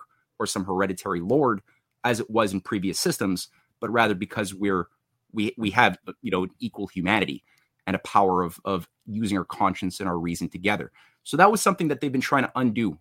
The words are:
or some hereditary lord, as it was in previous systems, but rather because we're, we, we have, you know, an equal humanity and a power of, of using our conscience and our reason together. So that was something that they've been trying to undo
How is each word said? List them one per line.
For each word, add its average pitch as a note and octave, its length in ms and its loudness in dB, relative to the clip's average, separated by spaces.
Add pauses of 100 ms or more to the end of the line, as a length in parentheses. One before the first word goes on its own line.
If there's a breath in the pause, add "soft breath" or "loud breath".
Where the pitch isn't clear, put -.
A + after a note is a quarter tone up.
(400)
or A2 60 -2
some G2 200 -4
hereditary F#2+ 560 -2
lord, A#2 400 2 (420)
as A#2+ 160 2
it - 100 -8
was A2 220 2
in F#2+ 100 -2
previous F#2 380 -2
systems, G2 480 -2 (320)
but A2+ 120 -6
rather A2 240 4
because G2 380 -6
we're, F#2+ 340 -2 (440)
we, G#2+ 260 -2
we A2 120 -2
have, G2+ 280 4 (240)
you A2+ 100 -8
know, F#2 120 2
an F#2 160 -6
equal G#2 280 -8
humanity F#2 560 -2 (440)
and F#2+ 80 0
a F#2 40 -4
power F#2 420 4
of, F2 240 -6
of F#2+ 240 -4 (160)
using G#2 320 -2
our F2 80 -2
conscience F#2+ 540 -2
and F#2+ 100 -4
our F2 80 -2
reason E2+ 320 -4
together. F#2 420 -2 (320 soft breath)
So - 140 -4
that F#3+ 140 6
was A3+ 100 0
something F#3 280 2
that C#3+ 120 -4
they've C#3+ 100 -2
been B2+ 100 0
trying C3+ 220 2
to - 120 -4
undo A2+ 460 0